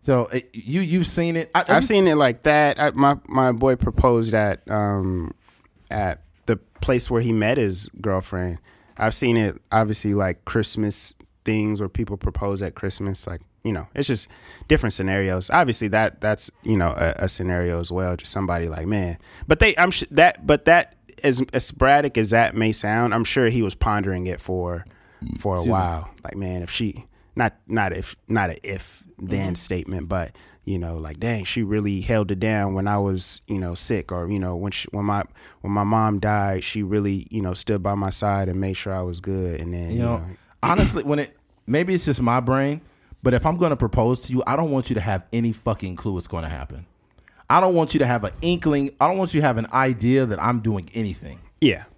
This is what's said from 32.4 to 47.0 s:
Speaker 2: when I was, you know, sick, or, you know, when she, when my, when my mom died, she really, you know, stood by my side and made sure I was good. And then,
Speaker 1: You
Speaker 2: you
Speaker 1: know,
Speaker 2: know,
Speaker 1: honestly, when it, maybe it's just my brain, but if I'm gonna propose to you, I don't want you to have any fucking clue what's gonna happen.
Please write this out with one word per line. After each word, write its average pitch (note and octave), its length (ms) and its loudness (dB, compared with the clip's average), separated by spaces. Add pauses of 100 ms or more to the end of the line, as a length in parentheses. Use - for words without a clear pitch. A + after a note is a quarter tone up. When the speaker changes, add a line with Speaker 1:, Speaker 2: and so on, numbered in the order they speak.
Speaker 2:
when F#2+ 120 -2
I G#2 100 0
was, G2 500 -2
you G#2 120 -4
know, F2 160 -6
sick, F#2+ 380 -2
or, F2 180 -6
you G2+ 80 -2
know, F2+ 160 -4
when F#2+ 160 -6
she, - 200 -8
when G2+ 120 -4
my, G2+ 200 0 (360)
when G2+ 140 -6
my G2+ 100 0
mom G#2+ 360 2
died, G2 440 0
she - 180 -4
really, G2+ 480 -2
you A2 120 -4
know, F#2 120 -2
stood G2+ 300 -4
by G2+ 120 -2
my G2 140 -2
side G2 380 0
and F#2 140 -2
made F#2+ 160 -4
sure G2 180 -8
I F#2 60 -4
was F2+ 180 -6
good. F#2 400 -4
And E2+ 140 -8
then, E2+ 180 -6
Speaker 1:
You A#2 60 -2
Speaker 2:
you A#2+ 60 0
Speaker 1:
know, A#2 160 -2
Speaker 2:
know, E2 60 -10 (380)
Speaker 1:
honestly, C3+ 400 2
when D3 160 0
it, - 160 -8 (320)
maybe F3 260 0
it's F3 120 0
just C3+ 160 0
my A#2+ 180 2
brain, C3+ 400 0 (420)
but B2 120 2
if B2 120 2
I'm D#3+ 120 0
gonna E3+ 180 2
propose B2 460 0
to - 120 -8
you, B2+ 140 0
I B2+ 80 0
don't D#3+ 160 0
want C3 180 -2
you C3+ 60 0
to G#2+ 60 -2
have F#2+ 320 -4
any A#2 180 0
fucking G#2 460 -4
clue G#2 160 -4
what's F2+ 140 -6
gonna E2 220 -6
happen. C#2 360 -10 (640)